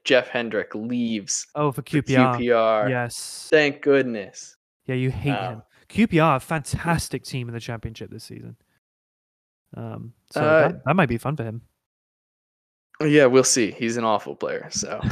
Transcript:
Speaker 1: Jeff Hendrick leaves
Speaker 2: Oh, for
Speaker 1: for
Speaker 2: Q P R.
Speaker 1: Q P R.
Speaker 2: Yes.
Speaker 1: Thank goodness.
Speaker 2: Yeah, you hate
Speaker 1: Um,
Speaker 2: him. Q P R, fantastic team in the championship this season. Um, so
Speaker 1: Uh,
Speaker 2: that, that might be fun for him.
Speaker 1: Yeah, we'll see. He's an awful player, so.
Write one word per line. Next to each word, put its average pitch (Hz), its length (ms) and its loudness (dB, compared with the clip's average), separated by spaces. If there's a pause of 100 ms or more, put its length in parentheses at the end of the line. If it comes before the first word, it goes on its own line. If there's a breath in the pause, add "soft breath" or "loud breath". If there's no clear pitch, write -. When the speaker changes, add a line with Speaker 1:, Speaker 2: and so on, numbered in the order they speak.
Speaker 1:
Jeff 123 240 4
Hendrick 107 480 -4
leaves 113 800 -4
Speaker 2:
Oh, 147 160 0
for - 60 -8
Speaker 1:
for 143 60 -6
Speaker 2:
Q 143 200 -2
P 131 120 -2
R. 127 200 4
Speaker 1:
Q 120 100 -2
P 120 60 2
R. 113 380 4
Speaker 2:
Yes. - 600 -6
Speaker 1:
Thank 147 320 4
goodness. 127 760 0 (280)
Speaker 2:
Yeah, 131 100 -4
you 127 140 -2
hate 135 220 -4
Speaker 1:
Um, 98 240 -4
Speaker 2:
him. 110 80 -18 (240 soft breath)
Q 220 200 2
P 160 120 2
R, 151 200 4
fantastic 156 840 -4
team 123 240 -8
in 117 60 -10
the 117 60 -8
championship 113 520 -12
this 117 120 -14
season. 113 340 -18 (1200)
Um, 113 360 -14 (180)
so 151 100 -2
Speaker 1:
Uh, 151 280 6
Speaker 2:
that, - 160 -10
that 139 100 2
might 170 140 4
be 117 80 -2
fun 131 180 -4
for 135 80 -6
him. 113 180 -8 (1400)
Speaker 1:
Yeah, 151 240 6
we'll 127 180 8
see. 120 280 2
He's 117 260 -4
an 117 80 -2
awful 104 300 -2
player, - 360 -8
so. - 300 -8 (100)